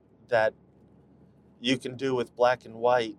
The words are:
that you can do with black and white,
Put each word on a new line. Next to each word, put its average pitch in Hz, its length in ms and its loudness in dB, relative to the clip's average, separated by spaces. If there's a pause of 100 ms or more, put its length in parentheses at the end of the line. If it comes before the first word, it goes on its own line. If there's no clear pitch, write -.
(280)
that 110 260 2 (1080)
you 123 180 -2
can 127 180 -10
do 135 160 -4
with 120 220 -4
black 123 300 2
and 113 100 -18
white, 113 440 0